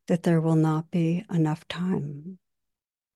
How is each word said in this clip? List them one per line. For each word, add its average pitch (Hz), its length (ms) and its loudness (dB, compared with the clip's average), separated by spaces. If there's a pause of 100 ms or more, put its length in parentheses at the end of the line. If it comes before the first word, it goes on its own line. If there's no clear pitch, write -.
that 170 160 0
there 165 180 4
will 160 160 2
not 156 340 0
be 170 380 0
enough 156 400 -2
time." 165 720 -6 (760)